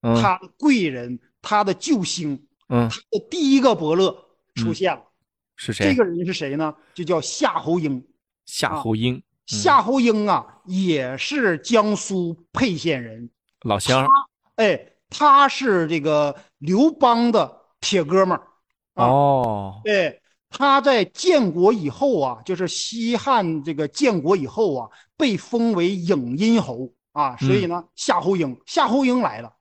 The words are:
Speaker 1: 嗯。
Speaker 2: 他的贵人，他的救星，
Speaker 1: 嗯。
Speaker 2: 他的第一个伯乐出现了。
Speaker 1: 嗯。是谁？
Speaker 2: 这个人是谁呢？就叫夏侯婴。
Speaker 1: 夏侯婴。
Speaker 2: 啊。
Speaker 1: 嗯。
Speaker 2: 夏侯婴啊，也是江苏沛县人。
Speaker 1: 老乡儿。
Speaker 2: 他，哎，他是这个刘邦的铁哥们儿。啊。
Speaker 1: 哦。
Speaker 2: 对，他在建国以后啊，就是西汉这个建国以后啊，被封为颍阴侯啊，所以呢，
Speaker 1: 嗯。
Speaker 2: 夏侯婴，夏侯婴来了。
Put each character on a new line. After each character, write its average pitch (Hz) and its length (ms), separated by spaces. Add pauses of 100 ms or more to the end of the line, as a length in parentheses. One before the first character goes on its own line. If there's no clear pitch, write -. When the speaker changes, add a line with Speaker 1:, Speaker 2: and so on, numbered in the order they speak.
Speaker 1:
嗯。 117 180
Speaker 2:
他 185 160
的 185 100 (120)
贵 269 280
人， 123 320 (220)
他 208 220
的 190 100
救 247 300
星， 151 360 (300)
Speaker 1:
嗯。 120 180
Speaker 2:
他 117 100 (120)
的 - 100 (120)
第 294 240
一 269 40
个 247 140
伯 160 220
乐 185 200 (380)
出 113 180
现 160 220
了。 127 60
Speaker 1:
嗯。 - 100 (460)
是 - 180
谁？ 98 160
Speaker 2:
这 95 60
个 247 80
人 175 240
是 190 40
谁 143 240
呢？ 156 200 (180)
就 180 100
叫 165 160
夏 - 380
侯 160 220
婴。 139 260 (400)
Speaker 1:
夏 - 300
侯 117 200
婴。 123 200
Speaker 2:
啊。 - 20
Speaker 1:
嗯。 - 60 (240)
Speaker 2:
夏 254 340
侯 247 180
婴 214 280
啊， 151 180 (200)
也 160 520
是 214 400
江 214 380
苏 180 420 (140)
沛 202 260
县 143 240
人。 117 260 (360)
Speaker 1:
老 104 160
乡 127 200
儿。 135 60
Speaker 2:
他， - 580
哎， 180 160 (300)
他 277 400
是 190 380
这 160 120
个 147 360 (240)
刘 202 320
邦 240 400
的 180 300 (200)
铁 185 220
哥 185 240
们 175 100
儿。 - 60 (500)
啊。 120 140
Speaker 1:
哦。 120 760
Speaker 2:
对， 190 380 (280)
他 277 300
在 240 260
建 285 460
国 180 220
以 165 160
后 240 320
啊， 123 240
就 185 100
是 175 120
西 226 500
汉 180 460
这 156 100
个 143 140
建 220 340
国 180 160
以 143 80
后 180 320
啊， 117 120 (280)
被 254 180
封 233 380
为 175 160
颍 165 480
阴 220 240
侯 127 320 (180)
啊， 139 260
所 131 180
以 123 100
呢， 170 180
Speaker 1:
嗯。 - 120
Speaker 2:
夏 180 260
侯 185 140
婴， 139 200 (120)
夏 294 200
侯 269 160
婴 247 180
来 117 200
了。 113 200